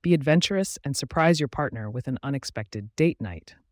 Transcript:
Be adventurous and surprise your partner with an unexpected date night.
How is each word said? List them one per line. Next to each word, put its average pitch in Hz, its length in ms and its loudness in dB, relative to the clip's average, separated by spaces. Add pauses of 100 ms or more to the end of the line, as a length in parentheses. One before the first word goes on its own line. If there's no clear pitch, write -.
Be 175 140 4
adventurous 170 680 2
and 139 120 -2
surprise 160 440 2
your 143 80 0
partner 110 420 -4
with 120 160 -8
an 131 160 -4
unexpected 110 720 -8
date 160 260 2
night. 90 360 -12 (160)